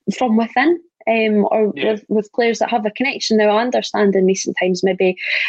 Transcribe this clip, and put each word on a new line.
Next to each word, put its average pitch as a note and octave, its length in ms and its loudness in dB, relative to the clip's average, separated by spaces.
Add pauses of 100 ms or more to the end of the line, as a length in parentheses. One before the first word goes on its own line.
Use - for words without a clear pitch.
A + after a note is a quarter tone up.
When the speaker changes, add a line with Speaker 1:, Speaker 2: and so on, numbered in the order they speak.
(160)
Speaker 1:
from A3+ 200 0
within, C4 440 0 (260)
um, A3 440 2
or G#3+ 240 0
Speaker 2:
Yeah. C#3+ 180 -2
Speaker 1:
with, G#3+ 160 -8
with G#3 240 -2
players A#3 280 0
that A3 100 -2
have A3+ 160 0
a G#3 40 -4
connection. - 460 -2
Now, G#3 200 2
I A3 60 2
understand G#3+ 520 0
in F#3+ 100 2
recent F#3+ 340 0
times F#3 260 0
maybe F#3 340 0 (300)